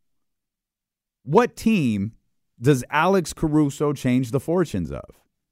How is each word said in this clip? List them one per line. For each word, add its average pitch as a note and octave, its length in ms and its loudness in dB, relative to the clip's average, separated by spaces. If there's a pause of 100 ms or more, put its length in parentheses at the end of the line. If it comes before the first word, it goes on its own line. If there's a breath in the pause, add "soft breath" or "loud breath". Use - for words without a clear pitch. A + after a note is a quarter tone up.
(1200)
what A3+ 320 0
team A#2+ 600 0 (460)
does B2+ 300 4
Alex F3 420 2
Caruso D3+ 600 0
change B2+ 400 0
the C3+ 80 0
fortunes D3 500 -2
of? - 300 -12 (320)